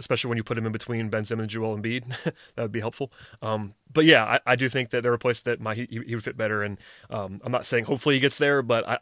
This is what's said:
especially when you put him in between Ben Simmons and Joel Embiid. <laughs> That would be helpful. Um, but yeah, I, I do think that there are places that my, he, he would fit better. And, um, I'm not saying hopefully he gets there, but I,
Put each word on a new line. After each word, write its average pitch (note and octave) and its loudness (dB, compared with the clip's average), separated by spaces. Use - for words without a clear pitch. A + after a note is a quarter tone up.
especially B2 -2
when A#2 0
you A2 -2
put A#2 -4
him A2+ -2
in A2 -2
between A2+ -4
Ben A2 -2
Simmons A2 -4
and G#2+ -4
Joel A2+ -4
Embiid. A#2 -4
<laughs> E3 -2
That A#2+ -6
would G#2+ -4
be A2+ -2
helpful. A#2 -6
Um, G#2+ -4
but D#3 6
yeah, B2+ 10
I, A#2 2
I B2+ 4
do C3 0
think B2+ -2
that A#2+ 0
there B2 2
are A#2 0
places A#2+ 0
that A#2+ -4
my, G#2+ -4
he, A#2+ -6
he A#2 -8
would A2+ -4
fit B2 -8
better. G#2+ 0
And, G#2 -6
um, G2 -6
I'm A#2 -4
not B2+ 0
saying A#2 0
hopefully C#3 2
he C3 4
gets C#3 2
there, C#3+ 4
but A2+ 0
I, A#2 -2